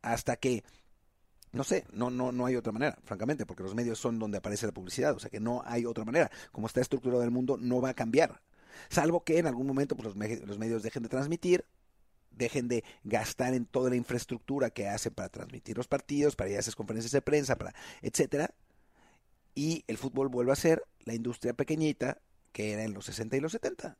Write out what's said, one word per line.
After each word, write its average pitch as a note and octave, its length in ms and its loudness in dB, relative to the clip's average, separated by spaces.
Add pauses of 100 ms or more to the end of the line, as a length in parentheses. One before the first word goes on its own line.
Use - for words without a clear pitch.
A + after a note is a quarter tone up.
hasta A#2 360 0
que, B2 280 2 (880)
no C3 100 -2
sé, - 300 0
no, B2 180 -2
no, B2 220 -2
no B2 140 0
hay B2+ 100 2
otra A2+ 160 -2
manera, C3 320 -2
francamente, A2 400 -2
porque F#2+ 180 -12
los F#2+ 120 -6
medios A#2 240 -2
son A#2 200 0
donde G#2+ 200 -2
aparece G#2 260 -4
la G#2 80 -2
publicidad, B2+ 420 0
o - 40 -8
sea - 100 -12
que G#2+ 100 -8
no A#2 280 -2
hay A#2+ 180 -2
otra A2+ 220 -6
manera. C3+ 240 4 (200)
Como G#2 160 -6
está B2+ 140 0
estructurado B2+ 420 2
el A#2+ 80 2
mundo, B2+ 300 2
no B2 220 2
va C3 80 0
a B2 40 -4
cambiar, B2+ 460 4 (480)
salvo E3+ 340 4
que E3 160 4
en E3+ 80 4
algún C3 200 0
momento, C#3 300 0
pues, A2+ 100 -8
los G2 100 -6
me-, G#2+ 220 -2
los G2+ 200 -8
medios A2+ 240 -2
dejen A2+ 200 -6
de A2+ 80 -6
transmitir, E3 560 2 (640)
dejen A#2+ 360 0
de A#2+ 160 2 (220)
gastar A2+ 480 0
en A#2+ 140 0
toda B2+ 240 2
la B2 60 2
infraestructura B2 760 -2
que G2+ 180 -4
hacen G#2+ 240 -2
para F2+ 160 -8
transmitir - 480 -12
los B2 100 -4
partidos, C#3+ 480 2
para G2 140 -4
ir G2+ 80 -2
a G#2 40 0
esas A2 140 -2
conferencias A2+ 380 -4
de C#3 80 6
prensa, C#3+ 380 2
para, F#2 160 -8 (260)
etcétera, - 540 0 (1000)
y D#3 320 0
el A2 120 -4
fútbol C3+ 320 0
vuelva B2 240 4
a - 20 2
ser E3 260 4 (220)
la - 80 -6
industria A#2 400 -2
pequeñita D3+ 720 0 (280)
que G#2+ 220 -2
era G#2+ 120 -4
en G#2+ 100 -4
los G2 100 -12
sesenta A2+ 320 -4
y C#3 40 4
los D#3+ 120 -2
setenta. A3+ 480 -6